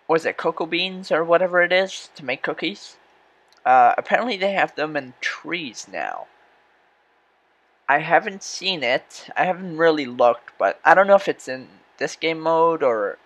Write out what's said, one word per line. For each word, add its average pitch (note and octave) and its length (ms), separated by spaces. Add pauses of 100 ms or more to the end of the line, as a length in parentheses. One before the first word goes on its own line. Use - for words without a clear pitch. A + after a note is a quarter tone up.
Was D#3+ 180
it G2 120
cocoa E3 300
beans F#3 440
or E3+ 140
whatever F3 360
it F3 120
is, F#3 420
to D#3 100
make C3 180
cookies? - 540 (680)
Uh, B2 320
apparently G#3+ 400
they F#3+ 160
have F3 220
them D3+ 220
in B2+ 240
trees D#3 720
now. A1 360 (1600)
I C#3+ 100
haven't E3+ 440
seen F3+ 400
it. - 540
I C#3+ 80
haven't F3+ 320
really D#3 300
looked, A#2+ 520
but G2 260
I D#3+ 100
don't G3 120
know G3 80
if G3 140
it's - 200
in C3 200 (300)
this - 180
game D#3+ 240
mode E3 420
or A2 440